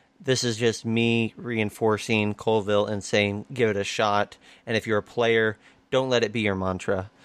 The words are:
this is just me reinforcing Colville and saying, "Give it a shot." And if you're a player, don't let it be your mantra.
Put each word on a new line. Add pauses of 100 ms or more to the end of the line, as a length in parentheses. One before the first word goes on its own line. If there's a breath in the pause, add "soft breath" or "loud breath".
(240 soft breath)
this
is
just
me
reinforcing
Colville
and
saying,
"Give
it
a
shot." (280 loud breath)
And
if
you're
a
player, (340 soft breath)
don't
let
it
be
your
mantra. (160 soft breath)